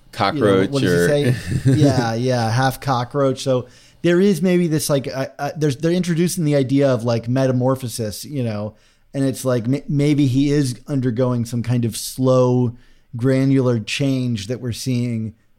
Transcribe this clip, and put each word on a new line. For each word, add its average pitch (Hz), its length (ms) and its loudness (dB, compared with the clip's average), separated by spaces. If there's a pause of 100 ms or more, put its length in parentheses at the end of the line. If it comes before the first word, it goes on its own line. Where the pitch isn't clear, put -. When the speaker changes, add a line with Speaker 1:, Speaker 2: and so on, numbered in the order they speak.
(120)
Speaker 1:
Cockroach 113 300 -2
Speaker 2:
you 98 260 4
know, 131 40 -12
what 139 100 0
does 98 100 2
he 87 380 2
Speaker 1:
or 123 40 2
Speaker 2:
say? 123 400 0
Speaker 1:
<laughs> - 20 4
Speaker 2:
Yeah, 120 400 2
yeah, 123 340 0
half 127 320 0
cockroach. 131 640 -2
So 127 240 0 (340)
there 175 180 4
is 196 220 4
maybe 180 240 2
this, 151 240 -2
like, 139 180 0
uh, 135 200 -6 (100)
uh, 143 180 -6
there's, 147 220 0
they're 165 140 0
introducing 175 520 0
the 147 120 2
idea 139 360 2
of, 117 120 0
like, 117 260 -2
metamorphosis, 127 960 -2
you 131 180 -6
know, 107 320 -6 (380)
and 139 100 -2
it's 135 220 -2
like, 123 200 0
m-, 135 220 -2
maybe 143 380 2
he 135 260 2
is 139 360 0
undergoing 123 580 0
some 117 160 -4
kind 117 240 0
of 110 100 -4
slow, 127 800 2 (400)
granular 131 640 2
change 123 680 -4
that 120 120 -6
we're 123 120 -6
seeing 120 640 -4 (240)